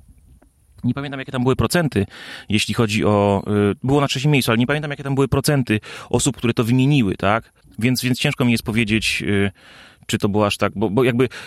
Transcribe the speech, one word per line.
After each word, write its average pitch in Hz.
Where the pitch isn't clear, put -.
nie 120
pamiętam, 139
jakie -
tam 127
były 127
procenty, 117
jeśli 104
chodzi 107
o, 101
y, -
było 139
na 139
trzecim 139
miejscu, 131
ale 113
nie 123
pamiętam, 147
jakie 143
tam 139
były 135
procenty 135
osób, -
które 117
to 123
wymieniły, 127
tak? 104
Więc, 120
więc 123
ciężko 143
mi 120
jest 113
powiedzieć, 110
y, 101
czy 110
to 110
było 104
aż 101
tak, 101
bo, 101
bo 123
jakby 123